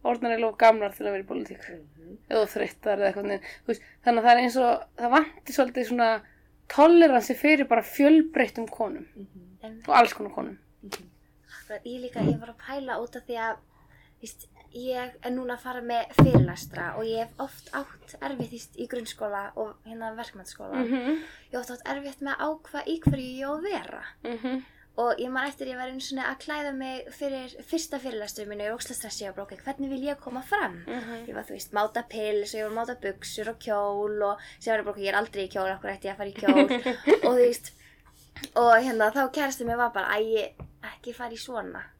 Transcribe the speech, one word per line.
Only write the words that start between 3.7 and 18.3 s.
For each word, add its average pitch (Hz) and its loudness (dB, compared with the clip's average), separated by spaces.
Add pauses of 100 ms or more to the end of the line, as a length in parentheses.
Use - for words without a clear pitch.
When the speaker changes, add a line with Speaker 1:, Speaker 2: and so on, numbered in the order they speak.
Speaker 1:
þannig 240 6
að 220 2
það 240 12
er 240 8
eins 247 2
og, 240 4 (140)
það 240 0
vanti 302 2
svolítið 247 0
svona 240 2 (600)
toleransi 294 8
fyrir 294 4
bara 226 4
fjölbreyttum 285 4
konum 185 -6 (100)
Speaker 2:
Mhm. 196 -18 (140)
Speaker 3:
Einmitt. 226 -16
Speaker 1:
og 240 6
alls 240 8
konar 208 -8
konum. - -8 (260)
Speaker 2:
Mhm. 185 -14 (380)
Speaker 3:
Akkurat, - -14
ég 247 -10
líka, 247 -10
ég - 2
var 226 -16
að 233 -20
pæla 262 -6
út 240 -10
af 240 -14
því 240 -6
að, 226 -4 (680)
víst, - -18 (260)
ég 247 -6 (100)
er 247 -4
núna 247 -4
að 240 -14
fara 247 -8
með 233 -2
fyrirlestra - 4
og 220 -4
ég 226 -4
hef 233 -10
oft - -12
átt - -12
erfitt, 262 -6